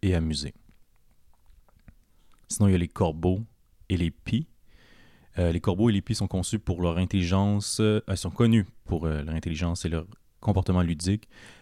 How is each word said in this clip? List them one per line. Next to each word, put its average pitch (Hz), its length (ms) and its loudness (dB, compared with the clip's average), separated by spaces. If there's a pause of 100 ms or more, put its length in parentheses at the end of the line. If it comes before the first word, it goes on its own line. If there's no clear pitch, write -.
et 92 120 2
amusé. 78 400 -2 (1900)
Sinon, 101 200 2
il 95 40 6
y - 20 6
a 90 40 4
les 85 100 0
corbeaux 90 540 0 (480)
et 95 80 2
les 85 120 0
pies. - 360 -4 (920)
Euh, 87 140 2
les 85 80 -2
corbeaux 104 300 2
et - 20 4
les 98 80 0
pies - 140 -4
sont 101 140 -2
conçus 92 300 -4
pour 87 220 -4
leur 85 160 0
intelligence, 95 840 0
euh, 107 280 2
ils 98 80 -2
sont 92 140 -6
connus 113 340 4 (200)
pour, 82 200 -2
euh, 78 180 -2
leur 78 120 -6
intelligence 85 500 -4
et 85 40 -4
leur 80 180 -4 (340)
comportement 92 400 2
ludique. 87 480 0 (320)